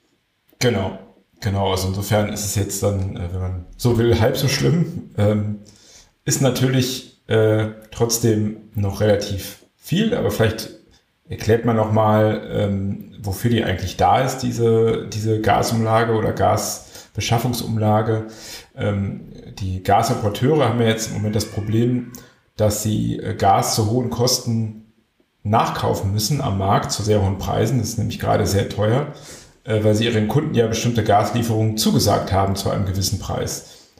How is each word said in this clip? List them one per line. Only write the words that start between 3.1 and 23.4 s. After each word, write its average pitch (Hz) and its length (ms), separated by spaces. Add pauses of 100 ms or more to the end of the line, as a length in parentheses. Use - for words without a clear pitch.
äh, 87 160
wenn 92 80
man 92 240 (100)
so 117 220
will, 117 240
halb - 160
so 135 100
schlimm. - 720
Ähm, 104 420 (640)
ist - 180
natürlich, 127 840
äh, 107 380 (260)
trotzdem 110 640 (180)
noch 101 280
relativ 101 640 (100)
viel, 214 400
aber - 160
vielleicht - 380 (580)
erklärt 110 380
man 117 100
noch 107 160
mal, 107 640
ähm, 98 680
wofür 104 300
die 110 140
eigentlich 92 320
da 95 240
ist, 131 180
diese, 113 720
diese 107 300
Gasumlage 113 720
oder 107 180
Gasbeschaffungsumlage. 110 2000 (500)
Ähm, 101 560 (260)
die 92 220
Gasimporteure 110 880
haben 117 100
ja 117 80
jetzt 110 200
im 98 80
Moment 107 200
das 107 100
Problem, 117 680 (440)
dass 107 280
sie, 113 340
äh, 107 160
Gas 101 420